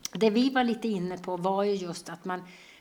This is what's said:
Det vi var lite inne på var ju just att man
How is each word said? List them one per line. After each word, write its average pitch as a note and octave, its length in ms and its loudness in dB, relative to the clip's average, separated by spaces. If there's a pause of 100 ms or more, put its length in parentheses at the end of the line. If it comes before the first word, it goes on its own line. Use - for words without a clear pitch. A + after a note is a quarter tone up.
(120)
Det G#3+ 180 4
vi B3 200 4
var B3+ 140 2
lite A#3 240 0
inne F3+ 300 -2
på F3+ 180 -4
var F#3+ 280 0
ju G3+ 100 2
just F3+ 340 -8
att E3+ 160 -14
man F3+ 180 -4 (380)